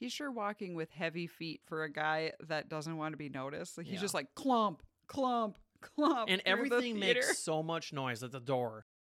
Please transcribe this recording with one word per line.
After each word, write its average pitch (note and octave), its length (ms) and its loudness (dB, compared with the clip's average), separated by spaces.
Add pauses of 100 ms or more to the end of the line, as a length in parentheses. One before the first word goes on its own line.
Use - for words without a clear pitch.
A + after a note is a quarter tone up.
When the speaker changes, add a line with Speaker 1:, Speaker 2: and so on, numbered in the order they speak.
Speaker 1:
He's A#3+ 120 -6
sure D4 180 -6
walking G#3 440 -4
with D#3+ 160 -4
heavy E3 360 -4
feet - 380 -8
for D#3 200 -4
a D#3 60 -4
guy D#3 420 0 (140)
that D#3 220 -2
doesn't D#3+ 300 -4
want D#3 160 -4
to C#3 40 -14
be D3 120 -8
noticed. C#3+ 480 -8
Like, E3+ 80 -8
he's - 100 -6
Speaker 2:
Yeah. F3 40 -4
Speaker 1:
just G3 140 -2
like, D3+ 200 -2
clump, A3+ 480 4 (240)
clump, A#3+ 520 0 (240)
clump C#4+ 480 2
Speaker 2:
And F#3+ 100 6
Speaker 1:
through F#3 100 2
the - 0 - (260)
Speaker 2:
everything B3 220 2
Speaker 1:
theater. A#3 220 4
Speaker 2:
makes C4+ 200 2
so D#3+ 220 0
much D#3+ 300 -2
noise B2+ 300 -2
at B2 100 -8
the C3 80 -8
door. A#2+ 460 0 (200)